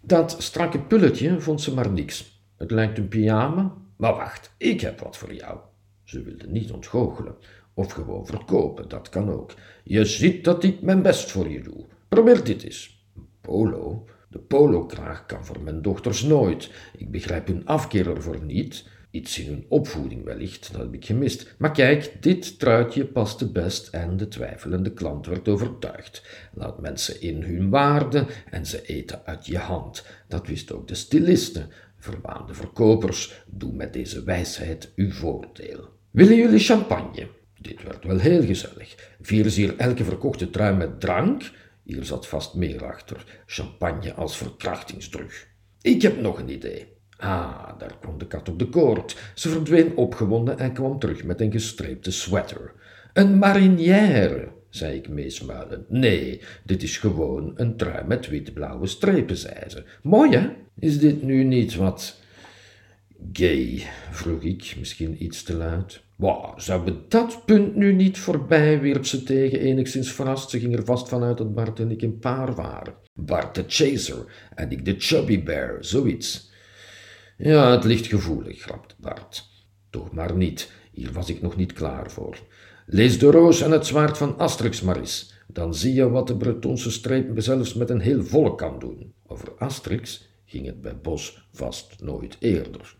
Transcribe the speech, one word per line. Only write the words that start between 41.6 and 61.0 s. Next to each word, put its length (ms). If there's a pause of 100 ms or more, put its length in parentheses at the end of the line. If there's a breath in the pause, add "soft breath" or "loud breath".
Hier 220
zat 220
vast 280
meer 300
achter. 640
Champagne 680
als 220
verkrachtingsdrug. 1120 (340)
"Ik 220
heb 180
nog 180
een 120
idee." 440 (220)
Ah, 600
daar 220
kwam 180
de 80
kat 220
op 100
de 100
koord. 480 (180 loud breath)
Ze 140
verdween 480
opgewonden 600
en 140
kwam 260
terug 260
met 160
een 120
gestreepte 580
sweater. 640 (400 loud breath)
"Een 260
marinière," 1120 (160)
zei 280
ik 120
meesmuilend. 840
"Nee, 500 (240 loud breath)
dit 180
is 160
gewoon 560
een 220
trui 300
met 220
wit-blauwe 580
strepen," 500
zei 320
ze. 160 (180 loud breath)
"Mooi, 340
hè?" 120 (300)
"Is 200
dit 240